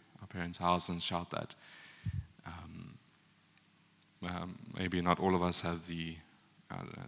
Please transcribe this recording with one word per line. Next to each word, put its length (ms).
our 60
parents' 320
house 300
and 120
shout 300
that. 240
Um, 520
um, 340
maybe 280
not 180
all 160
of 80
us 180
have 240
the, 320
uh, 120